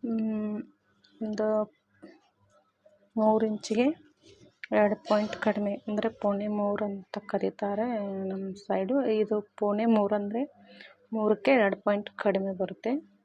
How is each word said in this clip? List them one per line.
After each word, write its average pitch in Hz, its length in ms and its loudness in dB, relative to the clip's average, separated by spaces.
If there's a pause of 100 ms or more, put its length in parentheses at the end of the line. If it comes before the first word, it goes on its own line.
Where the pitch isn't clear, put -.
ಮ್, 220 560 -4 (640)
ಒಂದು 214 260 -2 (1700)
ಮೂರು 220 300 4
ಇಂಚಿಗೆ 220 420 0 (840)
ಎರಡು 208 320 4
ಪಾಯಿಂಟ್ 208 380 0
ಕಡಿಮೆ, 208 320 0 (100)
ಅಂದರೆ 214 300 -2
ಪೌಣೆ 202 360 -2
ಮೂರು 208 360 -2
ಅಂತ 196 320 -8 (100)
ಕರೀತಾರೆ 202 580 -2 (400)
ನಮ್ಮ 190 320 -6
ಸೈಡು. 196 380 -2 (180)
ಇದು 214 240 2 (200)
ಪೌಣೆ 208 280 0
ಮೂರು 214 300 4
ಅಂದರೆ 208 260 -2 (720)
ಮೂರಕ್ಕೆ 214 420 2
ಎರಡು 202 280 4
ಪಾಯಿಂಟ್ 202 360 0
ಕಡಿಮೆ 196 360 0
ಬರುತ್ತೆ. 185 380 -4 (340)